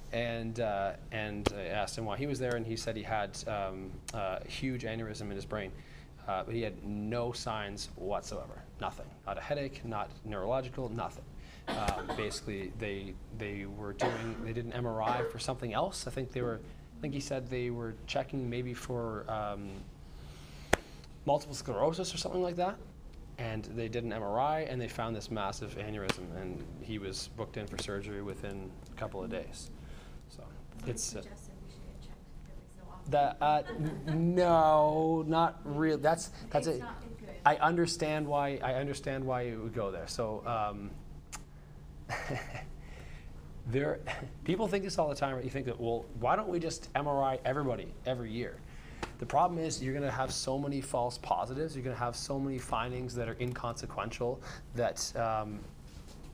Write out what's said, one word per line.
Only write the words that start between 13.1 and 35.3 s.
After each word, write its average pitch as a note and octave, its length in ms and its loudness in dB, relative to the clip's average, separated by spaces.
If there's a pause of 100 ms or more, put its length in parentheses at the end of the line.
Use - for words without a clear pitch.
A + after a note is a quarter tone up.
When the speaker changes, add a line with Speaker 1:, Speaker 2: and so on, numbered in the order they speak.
Speaker 1:
they G2+ 280 -4
were G2+ 280 -6
doing, A2+ 500 0
they A2+ 100 -2
did A#2 120 -2
an A#2 80 -4
M A#2+ 120 -2
R A2 160 0
I A#2+ 300 4
for B2 80 -8
something A#2+ 340 -2
else. E3 320 0
I B2+ 60 -4
think B2+ 200 -2
they B2+ 100 -2
were, A2+ 180 0 (380)
I - 40 -12
think D3 120 -2
he - 60 -2
said C3 300 -2
they B2 220 0
were A#2 240 -2 (100)
checking B2+ 440 0
maybe B2 240 0
for, A#2 560 -2
um, G#2 400 -2 (1600)
multiple D3 260 2
sclerosis D#3 600 2
or E3+ 40 -4
something - 240 0
like F3 140 0
that. F3+ 220 2 (600)
And A2 280 -2 (100)
they A#2 120 0
did A#2 160 -2
an A#2 80 -2
M G#2+ 120 -2
R G#2 160 2
I, D3+ 220 4
and B2+ 200 -2
they A#2 60 0
found A2+ 280 0
this G2+ 140 -6
massive G#2 480 -2
aneurysm, G2+ 480 -4 (160)
and F2+ 220 -4 (180)
he A2+ 160 -4
was G2 400 -4
booked A2+ 200 -4
in G#2 100 -2
for G2+ 100 -6
surgery G2+ 460 -2
within G2 480 -6 (200)
a - 40 -10
couple G#2 280 -4
of A2+ 60 -4
days. - 400 -6 (600)
So - 120 -14 (420)
Speaker 2:
So C3+ 60 -2
Speaker 1:
it's, A2 260 -2
uh, G2 60 -6
Speaker 2:
suggested - 300 -12 (120)
we - 80 -12
should - 140 -12
get - 160 -10
checked - 240 -12 (240)
every - 160 -12 (100)
so - 160 -14
often. - 200 -8
Speaker 1:
the, C#3+ 340 6
uh, D3+ 640 4
n-, E3+ 240 6
no, D#3+ 920 10
not D#3+ 380 6